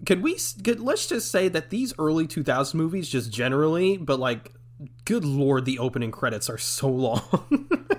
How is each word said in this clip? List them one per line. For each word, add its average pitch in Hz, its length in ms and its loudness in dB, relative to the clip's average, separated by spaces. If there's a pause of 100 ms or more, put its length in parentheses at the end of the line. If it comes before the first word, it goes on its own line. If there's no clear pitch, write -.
Could 180 180 4
we 330 120 0
s-, - 280 -6
could, 226 160 2
let's 262 280 -2
just 233 220 -2
say 185 200 4
that 160 220 -4
these 247 280 -2
early 160 260 2
two 156 180 -4
thousand 139 360 0
movies, 165 300 -2
just 117 240 -2
generally, 156 640 2
but, 143 200 0
like, 127 360 -2 (500)
good 214 220 0
Lord, 139 400 2
the 131 140 0
opening 120 320 -2
credits 110 380 -2
are 113 80 -6
so - 300 -2
long. 131 800 0 (320)